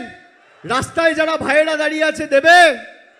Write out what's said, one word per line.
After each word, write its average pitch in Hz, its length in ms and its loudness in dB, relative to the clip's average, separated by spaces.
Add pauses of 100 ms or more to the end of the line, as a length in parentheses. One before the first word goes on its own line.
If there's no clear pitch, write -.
(640)
রাস্তায় 302 500 -2
যারা 311 220 -2
ভাইয়েরা 302 400 0
দাঁড়িয়ে 311 340 -2
আছে, 302 160 -6
দেবে? 302 320 4 (600)